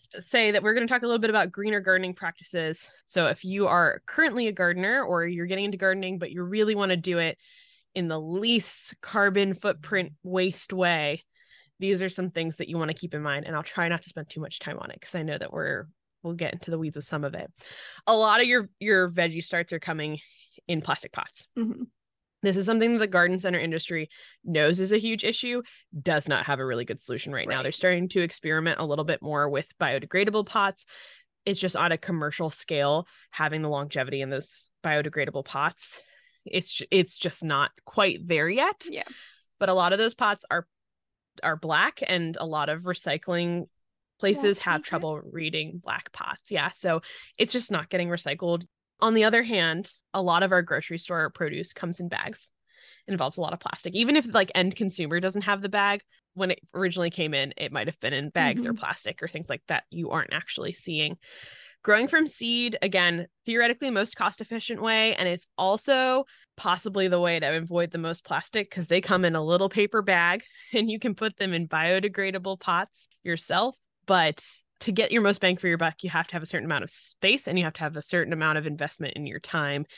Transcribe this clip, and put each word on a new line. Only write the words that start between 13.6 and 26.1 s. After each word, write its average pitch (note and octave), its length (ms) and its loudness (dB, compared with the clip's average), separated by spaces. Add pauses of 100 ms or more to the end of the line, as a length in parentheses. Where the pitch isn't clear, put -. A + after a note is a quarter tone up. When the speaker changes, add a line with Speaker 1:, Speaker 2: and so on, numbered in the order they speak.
Speaker 1:
try E3+ 260 -2
not E3 140 -2
to - 60 -20
spend D#3 200 -12
too D#3+ 120 -10
much - 160 -10
time - 220 -10
on - 100 -12
it - 100 -14
'cause - 140 -20
I E3+ 80 -4
know D#3 160 -4
that - 160 -8
we're, D#3 340 -4 (360)
we'll E3+ 100 -6
get E3+ 200 -4
into F3 180 -8
the E3 80 -2
weeds D#3 160 -6
with D3+ 100 -12
some D3 180 -6
of C#3 120 -6
it. - 160 -10 (560)
A A3+ 80 8
lot A3 260 6
of B3 60 6
your, A#3+ 220 4 (100)
your G3 320 6
veggie E3+ 320 0
starts E3+ 280 -2
are E3 80 -4
coming D3+ 400 -4 (480)
in E3 140 -2
plastic - 300 -4
pots. - 360 -10 (100)
Speaker 2:
Mm-hmm. A3+ 260 -4 (600)
Speaker 1:
This F#3+ 140 2
is F#3+ 80 0
something A3+ 280 4
that A3+ 60 2
the G#3+ 80 4
garden F3+ 300 4
center F3+ 220 0
industry E3 500 -4 (340)
knows D#3+ 360 4
is F#3+ 120 0
a G#3+ 60 6
huge A3 260 0
issue, A#3+ 380 -2 (380)
does D3+ 280 0